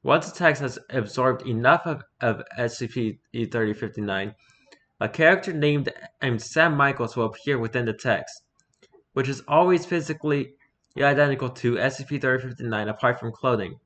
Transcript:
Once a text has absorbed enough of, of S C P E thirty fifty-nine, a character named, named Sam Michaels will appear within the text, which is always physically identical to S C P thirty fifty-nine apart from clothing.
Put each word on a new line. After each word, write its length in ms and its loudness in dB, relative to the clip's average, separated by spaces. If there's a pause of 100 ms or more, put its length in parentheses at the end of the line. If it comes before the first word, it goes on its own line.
Once 240 2
a 60 -18
text 260 2
has 160 -6 (140)
absorbed 560 0
enough 400 2
of, 160 -6 (180)
of 220 -2 (140)
S 200 -4
C 100 -6
P 320 -4 (140)
E 120 -2
thirty 280 -2
fifty-nine, 640 -6 (640)
a 100 -2
character 420 4
named, 400 0 (300)
named 180 0
Sam 380 2
Michaels 380 0
will 100 2
appear 320 -4
within 280 -2
the 80 -2
text, 500 -4 (680)
which 140 0
is 200 -4
always 360 4
physically 680 -4 (420)
identical 540 2
to 300 -2
S 180 0
C 100 -10
P 120 -6
thirty 280 0
fifty-nine 400 -4
apart 320 -2
from 120 -8
clothing. 540 -2